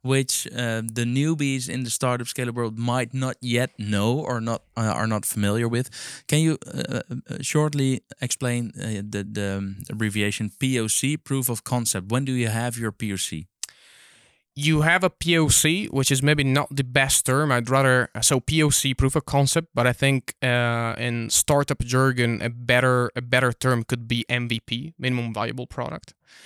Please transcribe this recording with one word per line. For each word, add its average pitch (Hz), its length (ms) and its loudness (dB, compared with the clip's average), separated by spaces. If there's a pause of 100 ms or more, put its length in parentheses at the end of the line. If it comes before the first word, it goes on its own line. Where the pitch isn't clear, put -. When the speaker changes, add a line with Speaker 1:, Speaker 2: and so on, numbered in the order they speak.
Speaker 1:
which, 131 460 0
uh, 113 340 -4
the 117 240 -2
newbies 135 640 0
in 127 140 -4
the 117 80 -6
startup 123 360 -2
scale-up 120 280 -6
world 113 240 -4
might 120 340 0
not 131 280 -4
yet 120 360 0
know 107 400 0
or 123 240 -4
not, 117 220 -4 (120)
uh, 117 60 -2
are 107 260 0
not 110 180 -2
familiar 107 420 0
with. 120 240 -2 (360)
Can 151 120 2
you, 160 260 2
uh, - 360 -6
uh, - 400 -10
shortly 143 600 0 (200)
explain, 120 500 -4 (100)
uh, 101 260 -4
the, 101 220 -6
the, 101 280 -4
um, 98 340 -6
abbreviation 104 680 -2
P 131 220 0
O 110 80 -2
C, 135 280 0
proof 135 340 -4
of 117 140 -4
concept? 110 460 -2
When 127 160 0
do 135 60 -2
you 123 160 0
have 113 280 -2
your 113 180 -4
P 104 200 -4
O 95 40 -4
C? 82 280 -6 (1120)
Speaker 2:
You 151 260 2
have 175 240 4
a 180 40 2
P 170 280 2
O 160 100 4
C, 165 380 4
which 135 260 0
is 131 100 2
maybe 147 220 4
not 139 320 2
the 139 80 0
best 131 420 2
term. 143 240 2
I'd 120 200 0
rather, 131 400 4 (100)
so 123 220 2
P 156 200 2
O 151 80 6
C, 139 240 0
proof 131 220 0
of 151 100 0
concept, 143 480 2
but 131 140 2
I 120 60 4
think, 139 500 0
uh, 120 540 0
in 117 320 -4
startup 143 500 2
jargon, 123 640 2
a 120 80 -2
better, 123 680 2
a 123 60 -4
better 123 320 2
term 123 320 0
could 120 200 -4
be 117 220 -2
M 120 220 -2
V 113 100 -2
P, 135 400 -8
minimum 123 340 -2
viable 117 320 -4
product. - 480 -10 (320)